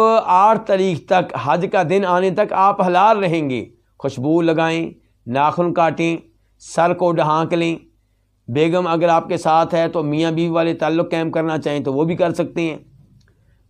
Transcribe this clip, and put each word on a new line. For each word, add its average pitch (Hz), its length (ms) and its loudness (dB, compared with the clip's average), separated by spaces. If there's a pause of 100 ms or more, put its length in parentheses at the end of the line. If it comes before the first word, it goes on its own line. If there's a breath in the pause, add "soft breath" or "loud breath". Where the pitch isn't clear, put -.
(240)
آٹھ 196 440 2
تاریخ 190 380 0
تک، 180 380 0
حج 170 280 0
کا 190 180 0
دن 196 160 2
آنے 180 260 2
تک 208 220 -2
آپ 196 280 2
حلال 185 380 4
رہیں 160 300 -2
گے۔ 117 160 -4 (340)
خوشبو 143 420 0
لگائیں، 165 500 0 (380)
ناخن 151 440 0
کاٹیں، 165 440 0 (420)
سر 170 340 0
کو 175 180 0
ڈھانک 160 420 0
لیں۔ 170 220 -2 (760)
بیگم 165 360 0
اگر 170 220 0
آپ 165 180 2
کے 175 100 -4
ساتھ 165 380 0
ہے 165 120 2
تو 170 160 -4
میاں 151 280 -2
بیوی 170 180 -2
والے 165 240 0
تعلق 165 380 -2
قائم 165 200 -2
کرنا 160 260 -2
چاہیں 147 220 -4
تو 135 140 -4
وہ 143 100 0
بھی 165 120 -2
کر 170 180 0
سکتے 170 280 -4
ہیں۔ 160 160 -6 (920)